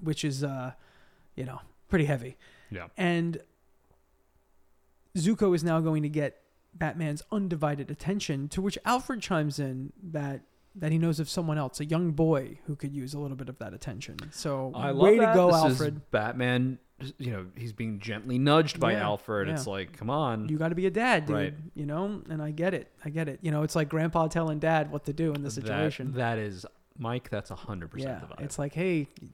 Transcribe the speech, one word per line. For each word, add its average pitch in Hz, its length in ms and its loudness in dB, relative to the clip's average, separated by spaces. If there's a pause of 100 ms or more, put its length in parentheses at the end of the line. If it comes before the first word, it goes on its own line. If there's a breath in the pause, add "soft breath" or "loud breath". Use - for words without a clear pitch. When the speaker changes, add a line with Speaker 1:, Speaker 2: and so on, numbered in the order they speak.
Speaker 1:
which 156 220 -2
is, 139 200 -2
uh, 131 280 -6 (640 soft breath)
you 127 100 -6
know, 131 140 -12 (280)
pretty 165 160 4
heavy. 131 320 -2 (340 soft breath)
Speaker 2:
Yeah. 87 180 -10 (100)
Speaker 1:
And 170 400 2 (1800)
Zuko 190 380 4
is 160 100 0
now 165 160 2
going 156 220 0
to 147 60 -2
get 147 340 -2 (320)
Batman's 156 480 -4 (100)
undivided 156 580 -2
attention, 147 600 -2
to 190 120 -2
which 196 220 -2
Alfred 247 360 0
chimes 151 380 0
in 135 340 -4 (100)
that, 147 400 -6 (340)
that 156 160 -2
he 160 60 4
knows 165 200 2
of 156 100 -2
someone 156 300 -2
else, 139 220 -4
a 147 40 -4
young 165 280 2
boy 151 540 2
who 147 100 -4
could 139 180 -6
use 139 200 -6
a 143 40 -6
little 139 180 -6
bit 127 120 -8
of 131 100 -12
that 98 160 -10
attention. - 420 -10 (140)
So, 135 440 -4
Speaker 2:
I 139 160 -2
love 135 120 4
Speaker 1:
way 208 160 10
Speaker 2:
that. 220 140 6
Speaker 1:
to - 20 6
go, 180 140 10
Speaker 2:
This 170 80 8
is 151 240 4
Speaker 1:
Alfred. 147 320 -2
Speaker 2:
Batman, 123 680 2 (400)
you 123 140 -4
know, 95 140 -6 (100)
he's 117 160 -8
being 110 260 -6
gently 110 400 -4
nudged 147 400 6
by 113 140 4
Speaker 1:
Yeah, 107 100 0
Speaker 2:
Alfred. 104 460 0
Speaker 1:
yeah. - 60 -2
Speaker 2:
It's 143 120 -4
like, 98 300 -6
come 110 140 -4
on. 127 380 0
Speaker 1:
You 151 100 0
gotta 165 180 0
be 185 100 0
a 190 40 4
dad, 208 360 2
dude, 107 80 0
Speaker 2:
Right. 101 200 0 (200)
Speaker 1:
you 147 120 -6
know? 185 440 -4
And 156 100 -4
I 151 120 -4
get 170 200 0
it. 147 200 -8 (120)
I 151 60 -6
get 156 180 -4
it. 135 140 -10
You 165 80 0
know, 151 140 2
it's 156 100 -4
like 156 140 2
grandpa 160 400 2
telling 156 320 0
dad 156 320 2
what 147 140 -6
to 143 60 -2
do 156 200 0
in 143 100 -4
this 127 140 -6
Speaker 2:
That, - 60 -6
Speaker 1:
situation. 120 500 -2
Speaker 2:
that 117 260 0
is, 101 260 -6 (340)
Mike, 123 320 -4
that's 101 200 -6
a 92 60 -10
hundred 90 340 -8
percent 135 200 -6 (120)
Speaker 1:
Yeah, - 60 -16
Speaker 2:
the - 60 -16
vibe. - 100 -10
Speaker 1:
it's - 140 -8
like, 143 160 -4
"Hey, 165 340 0 (260)